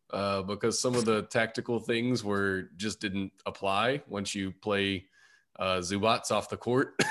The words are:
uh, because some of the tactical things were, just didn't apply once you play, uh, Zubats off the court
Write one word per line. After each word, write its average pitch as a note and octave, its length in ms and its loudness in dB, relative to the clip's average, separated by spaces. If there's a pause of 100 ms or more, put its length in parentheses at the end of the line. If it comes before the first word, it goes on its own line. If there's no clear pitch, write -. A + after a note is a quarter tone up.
uh, G2 320 0
because G2+ 400 0
some B2 140 2
of A#2+ 100 2
the A2 180 4
tactical A2+ 560 0
things A#2 460 0
were, G2 500 0
just G2+ 240 -6
didn't G2 320 -4 (140)
apply G#2 640 0
once G2+ 280 -6
you G2 160 -4
play, G2 540 0 (520)
uh, F#2 200 0
Zubats G2+ 540 0
off G#2 180 0
the G2+ 80 -6
court - 540 0